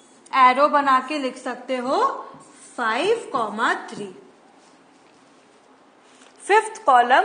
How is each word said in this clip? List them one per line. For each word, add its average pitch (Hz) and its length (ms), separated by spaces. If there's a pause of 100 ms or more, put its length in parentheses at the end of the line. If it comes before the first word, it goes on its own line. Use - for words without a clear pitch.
(360)
एरो 262 320
बना 269 400
के 302 100
लिख 262 180
सकते 254 400
हो 277 500 (540)
five 269 380 (180)
comma 226 380 (140)
three, 196 240 (2250)
फिफ्थ 427 380
कॉलम 254 400